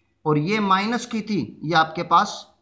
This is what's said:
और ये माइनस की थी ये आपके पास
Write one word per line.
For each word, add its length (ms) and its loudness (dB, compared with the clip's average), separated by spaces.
और 140 2
ये 220 0
माइनस 460 0
की 160 -6
थी 400 -4
ये 140 -2
आपके 280 0
पास 280 2